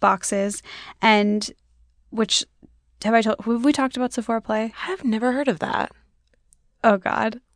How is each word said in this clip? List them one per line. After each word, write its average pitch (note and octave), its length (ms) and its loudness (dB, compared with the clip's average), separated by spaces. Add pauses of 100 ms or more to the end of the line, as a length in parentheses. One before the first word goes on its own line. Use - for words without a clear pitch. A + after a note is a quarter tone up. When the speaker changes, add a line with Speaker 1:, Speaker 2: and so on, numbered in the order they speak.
Speaker 1:
boxes, G3+ 600 0 (400)
and G#3 480 4 (600)
which, G#3+ 340 0 (600)
have A3 100 4
I A3+ 80 6
told, G#3+ 220 0
have A#3 200 0
we D4 80 6
talked C4+ 240 -2
about B3 160 -4
Sephora A3+ 280 -4
Play? A3 320 -4 (160)
Speaker 2:
I've F#4 160 -6
never A#3 280 0
heard C#4+ 160 -2
of F3+ 120 0
that. - 320 -2 (880)
Speaker 1:
Oh, G#3+ 140 6
God. A3 440 -2 (160)